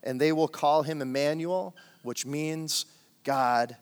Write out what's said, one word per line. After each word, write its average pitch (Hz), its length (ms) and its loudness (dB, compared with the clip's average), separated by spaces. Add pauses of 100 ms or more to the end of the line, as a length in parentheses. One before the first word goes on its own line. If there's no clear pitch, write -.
and 127 180 -6
they 156 120 6
will 156 160 2
call 151 360 2
him 151 180 -4
Emmanuel," 160 720 -2 (280)
which 120 220 -6
means 156 600 -4 (400)
God 123 560 2